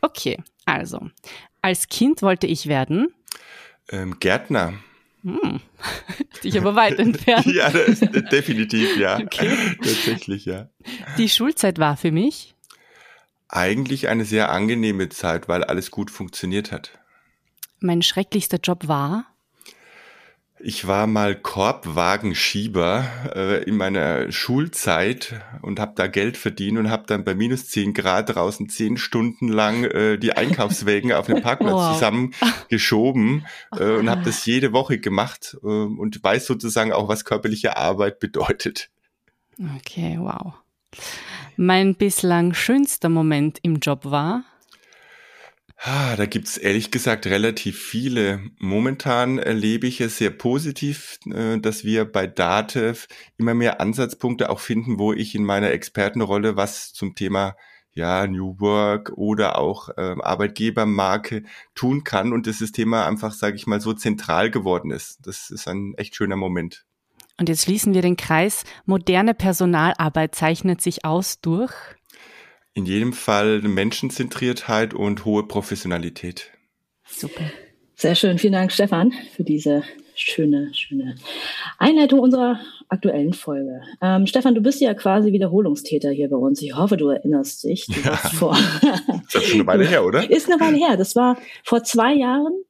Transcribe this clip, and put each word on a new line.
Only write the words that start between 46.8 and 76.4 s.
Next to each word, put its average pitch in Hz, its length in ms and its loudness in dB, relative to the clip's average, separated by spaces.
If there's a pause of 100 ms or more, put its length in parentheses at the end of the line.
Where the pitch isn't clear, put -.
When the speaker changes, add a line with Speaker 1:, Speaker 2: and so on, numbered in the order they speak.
Speaker 2:
gesagt 117 340 0
relativ 101 520 0
viele. 113 600 -2 (180)
Momentan 123 800 0
erlebe 110 480 0
ich 123 140 -4
es 113 180 -2
sehr 104 120 2
positiv, 143 960 -4
äh, 113 340 -2
dass 107 240 -4
wir 107 220 0
bei 98 200 -2
DATEV 107 840 -2 (300)
immer 117 160 0
mehr 117 280 0
Ansatzpunkte 117 680 -2
auch - 120 -4
finden, 117 360 -2
wo 104 140 2
ich 107 240 -4
in 104 80 0
meiner 101 280 2
Expertenrolle 104 840 0
was - 380 -4
zum 95 220 -8
Thema, 98 400 -2 (360)
ja, 90 360 -2
New 95 340 -6
Work 104 560 2
oder 104 420 0
auch, 80 380 -4
ähm, 90 240 -6
Arbeitgebermarke 104 1200 -2 (320)
tun 139 300 -2
kann 110 260 0
und 113 160 -2
dass 107 120 -6
das 110 120 -6
Thema 113 340 0
einfach, 107 280 -4
sag 104 220 -4
ich - 120 -10
mal, 104 140 0
so 110 120 -2
zentral 104 580 0
geworden 92 380 -2
ist. - 380 -10
Das - 220 -14
ist - 180 -12
ein 98 300 -8
echt - 180 -10
schöner 101 220 -2
Moment. 90 480 -6 (520)
Speaker 1:
Und 170 120 0
jetzt 160 140 0
schließen 202 300 0
wir 185 100 4
den 180 120 4
Kreis. 175 480 0 (220)
Moderne 190 480 2
Personalarbeit 165 1000 2
zeichnet 170 480 0
sich - 220 -4
aus 170 380 -2
durch? 180 320 -2 (1000)
Speaker 2:
In 95 120 -4
jedem 110 260 0
Fall 107 480 2
Menschenzentriertheit 113 1300 -2
und 104 300 -2
hohe 104 220 2
Professionalität. 87 1000 -6 (580)